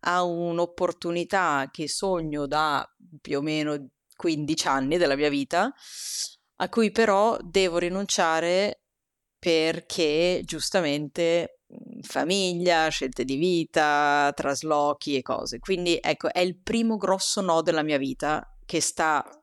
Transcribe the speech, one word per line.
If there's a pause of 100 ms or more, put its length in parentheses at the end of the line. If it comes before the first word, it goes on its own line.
a
un'opportunità
che
sogno
da (360)
più
o
meno (260)
quindici
anni
della
mia
vita, (880)
a
cui
però
devo
rinunciare (580)
perché
giustamente, (100)
mm,
famiglia,
scelte
di
vita,
traslochi
e
cose.
Quindi
ecco,
è
il
primo
grosso
no
della
mia
vita (100)
che
sta (200)